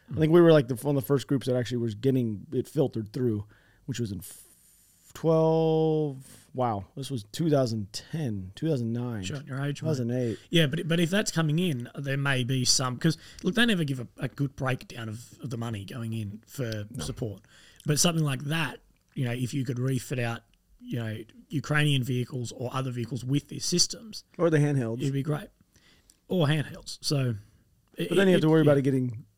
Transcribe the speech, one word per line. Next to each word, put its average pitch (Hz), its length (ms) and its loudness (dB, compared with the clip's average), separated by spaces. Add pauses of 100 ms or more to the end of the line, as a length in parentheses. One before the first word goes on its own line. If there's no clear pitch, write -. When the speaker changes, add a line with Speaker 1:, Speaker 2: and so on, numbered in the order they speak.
Speaker 1:
I 156 40 -12
Speaker 2:
Mm. 110 60 -2
Speaker 1:
think 156 120 4
we 175 80 10
were, 165 140 10
like, 135 160 6
the, 131 60 -2
one 143 200 0
of 135 80 0
the - 40 -16
first 139 200 0
groups 135 200 0
that 127 100 2
actually 123 200 -2
was 113 180 -2
getting 117 580 0
it 127 140 -2
filtered 113 440 -2
through, 113 320 0 (440)
which 117 120 -6
was 110 140 -4
in 87 60 -8
f-, - 240 -18 (720)
twelve, 160 1040 2 (360)
wow, 113 320 -2 (100)
this 135 140 -8
was 117 220 -4
two 151 180 -2
thousand 117 420 2
ten, 104 640 -6
two 160 140 -4
thousand 120 240 -2
nine, 120 300 -6
Speaker 2:
Showing 143 240 -10
your 131 120 -8
age, 139 60 -4
mate. 143 120 -4
Speaker 1:
two - 100 -8
thousand 127 240 -2
eight. 123 260 -2 (120)
Speaker 2:
Yeah, 165 180 4
but, 151 200 -4
but 165 120 0
if 165 100 2
that's 208 220 0
coming 156 280 0
in, 131 360 -2
there 139 220 -4
may 139 260 0
be 127 220 0
some, 127 320 2
'cause, 160 200 2 (260)
look, 185 120 0
they 233 100 4
never 190 180 2
give 135 160 -4
a, 120 80 -10 (120)
a 147 80 -4
good 139 280 -4
breakdown 127 540 -4
of, 113 160 -10 (160)
of 117 80 -8
the 117 80 -6
money 113 280 -6
going 117 280 -6
in 107 320 -6
for 110 460 -6
Speaker 1:
No. - 120 -10
Speaker 2:
support. 120 380 -8 (440)
But 147 140 2
something 165 240 2
like 139 220 -2
that, 151 340 -4 (360)
you 131 100 -2
know, 117 60 -2
if 123 240 -4
you 135 100 -2
could 123 140 -4
refit 131 400 -2
out, 117 220 -4 (380)
you 247 200 -6
know, 110 180 -4 (320)
Ukrainian 147 540 2
vehicles 123 520 -4
or 123 180 -6
other 131 180 -4
vehicles 120 340 -6
with 139 240 0
these - 160 -8
systems, 208 580 -2 (140)
Speaker 1:
Or 170 120 4
the 156 100 4
handhelds. 131 420 2
Speaker 2:
it'd 139 120 0
be 135 100 -2
great. 151 240 -4 (800)
Or 175 200 2
handhelds. - 540 -4
So, 131 340 0 (600)
Speaker 1:
But 165 180 -2
then 190 120 6
you 185 60 8
have 160 80 6
to 156 80 4
worry 160 100 6
Speaker 2:
yeah. 151 60 6
Speaker 1:
about 143 120 8
it 135 60 2
getting 127 420 0 (120)